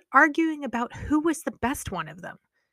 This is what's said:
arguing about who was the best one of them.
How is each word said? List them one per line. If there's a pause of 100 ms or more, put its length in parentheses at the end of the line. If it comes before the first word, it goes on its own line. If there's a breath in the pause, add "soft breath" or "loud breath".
(120)
arguing
about
who
was
the
best
one
of
them. (340)